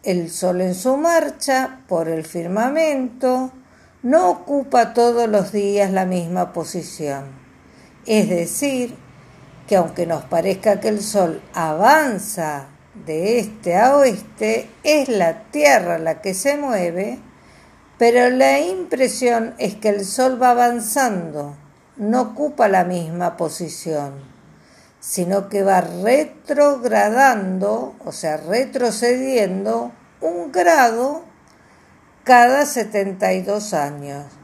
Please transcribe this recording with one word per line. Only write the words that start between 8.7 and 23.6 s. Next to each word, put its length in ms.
que 80
aunque 320
nos 160
parezca 560
que 80
el 160
Sol 400
avanza 1120
de 340
este 380
a 200
oeste, 720
es 260
la 420
Tierra 480
la 220
que 120
se 240
mueve, 640
pero 320
la 260
impresión 1000
es 160
que 140
el 160
Sol 360
va 80
avanzando, 1080
no 240
ocupa 460
la 160
misma 540
posición, 760